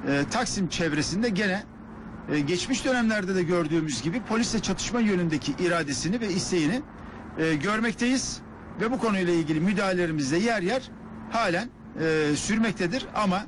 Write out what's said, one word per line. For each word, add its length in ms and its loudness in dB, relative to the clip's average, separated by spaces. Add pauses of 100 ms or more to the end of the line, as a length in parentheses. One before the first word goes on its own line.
e, 240 2
Taksim 380 0
çevresinde 600 0
gene, 340 0 (680)
e, 80 2
geçmiş 460 0
dönemlerde 500 2
de 80 2
gördüğümüz 580 0
gibi 200 -2
polisle 380 0
çatışma 400 -2
yönündeki 600 2
iradesini 640 0
ve 80 -2
isteğini, 520 0 (560)
e, 180 2
görmekteyiz 880 0 (400)
ve 100 2
bu 80 -2
konuyla 340 2
ilgili 260 2
müdahalelerimizde 760 2
yer 240 2
yer 300 -2 (400)
halen, 380 0 (300)
e, 360 4
sürmektedir 680 0 (100)
ama 320 2